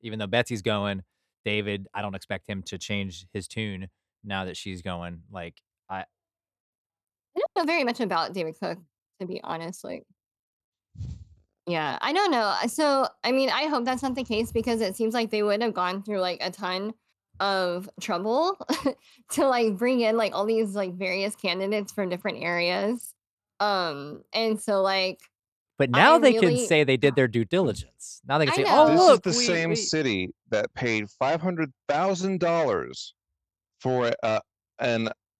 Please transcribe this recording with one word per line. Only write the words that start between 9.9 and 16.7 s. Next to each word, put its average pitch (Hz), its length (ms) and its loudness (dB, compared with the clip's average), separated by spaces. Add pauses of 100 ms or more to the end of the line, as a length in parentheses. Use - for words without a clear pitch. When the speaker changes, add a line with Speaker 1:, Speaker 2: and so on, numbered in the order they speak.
Speaker 2:
Yeah, 156 360 -2
I 285 120 -2
don't 381 180 2
know. 220 300 2
Uh, 233 60 -2
so, 277 400 2 (160)
I 240 80 0
mean, 262 180 2
I 269 180 0
hope 277 160 0
that's 254 180 -2
not 262 140 -4
the 262 80 -4
case 226 280 -2
because 226 280 0
it 196 160 -2
seems 220 180 -2
like 233 180 -2
they 214 120 0
would 208 180 2
have 233 120 0
gone 185 280 -2
through, 202 200 -4
like, 180 200 -2
a 165 80 -4
ton 190 440 -6 (480)